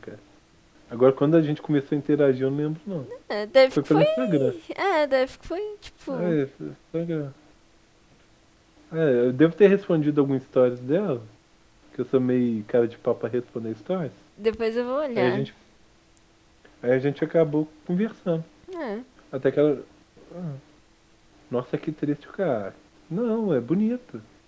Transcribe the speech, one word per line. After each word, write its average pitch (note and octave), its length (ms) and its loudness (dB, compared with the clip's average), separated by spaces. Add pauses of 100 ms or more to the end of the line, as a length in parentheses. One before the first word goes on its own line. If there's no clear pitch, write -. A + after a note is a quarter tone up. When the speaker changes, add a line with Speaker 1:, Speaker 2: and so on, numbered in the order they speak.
Speaker 1:
cara. - 160 -16 (720)
Agora, B2+ 240 6
quando D3 240 2
a E3 60 6
gente D3 180 -2
começou C#3+ 340 0
a C#3+ 40 0
interagir, C#3 420 2
eu C3+ 80 0
não C#3 80 -4
lembro, D#3 300 -4
não. E3+ 180 -8 (240)
Speaker 2:
É, G#3+ 160 -4
deve C4 260 6
Speaker 1:
Foi D3 120 0
Speaker 2:
que - 60 -10
Speaker 1:
pelo D#3 120 6
Speaker 2:
foi - 80 4
Speaker 1:
Instagram. D#3 440 0 (220)
Speaker 2:
É, E4 320 0
deve C4 300 -2
que - 100 -20
foi, G#4 320 -8
tipo - 360 -14
Speaker 1:
É, D#3+ 320 0 (100)
foi D3+ 120 -12
Instagram. D#3+ 600 -8 (1600)
É, C#3 340 4
eu B2+ 60 2
devo D#3+ 200 4
ter G3+ 140 6
respondido D#3+ 540 2
alguns C3+ 200 0
stories B2 380 2
dela, C#3 420 -2 (720)
que - 80 -8
eu A#2+ 40 -2
sou C3 140 2
meio B2 440 0
cara A#2+ 240 2
de A2+ 100 -10
pau A#2+ 160 -2
pra A#2+ 160 -6
responder A2+ 460 -6
stories. E3 360 -6 (240)
Speaker 2:
Depois A3 400 -4
eu A#3+ 100 -4
vou B3+ 140 -6
olhar. B3+ 240 -4
Speaker 1:
Aí B3 100 2
a - 20 -2
gente, - 180 -6 (1300)
aí B2 120 0
a C3+ 60 2
gente C#3 240 -2
acabou D#3 440 0 (180)
conversando. F3+ 580 -4 (320)
Speaker 2:
É. A#3+ 240 -8 (320)
Speaker 1:
Até C3+ 200 0
que D3 80 -2
ela, D3 240 2 (520)
ah, F3 180 -10 (1000)
nossa, B2 260 -4
que D#3 140 -6
triste, D3 380 -4
cara. A#2 440 -4 (360)
Não, A3 440 -2
é B2+ 60 2
bonito. F#3 600 -2 (260)